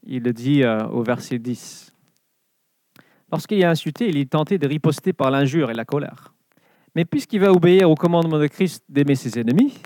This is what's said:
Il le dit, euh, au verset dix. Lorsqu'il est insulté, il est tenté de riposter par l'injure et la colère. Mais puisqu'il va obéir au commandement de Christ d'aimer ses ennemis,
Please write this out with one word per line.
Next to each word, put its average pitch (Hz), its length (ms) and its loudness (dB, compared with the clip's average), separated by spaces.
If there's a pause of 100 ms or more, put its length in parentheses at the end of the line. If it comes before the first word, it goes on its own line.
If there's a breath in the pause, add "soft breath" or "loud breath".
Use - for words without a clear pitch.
Il 123 180 -10
le 123 100 -2
dit, 131 300 0
euh, 110 240 0
au 117 160 -4
verset 123 360 -4
dix. - 540 -12 (1400 soft breath)
Lorsqu'il 190 300 -2
est 180 40 4
insulté, 170 440 -2
il 156 80 -2
est 139 140 -4
tenté 156 260 -2
de 156 100 -2
riposter 151 460 -2
par 135 180 0
l'injure 139 400 0
et 113 40 -6
la 117 100 -8
colère. - 480 -8 (640)
Mais 165 100 0
puisqu'il 233 360 -4
va 196 120 6
obéir 180 380 6
au 156 60 4
commandement 165 420 0
de 147 80 2
Christ - 420 -4
d'aimer 143 260 0
ses 120 240 -6
ennemis, 151 360 2 (120)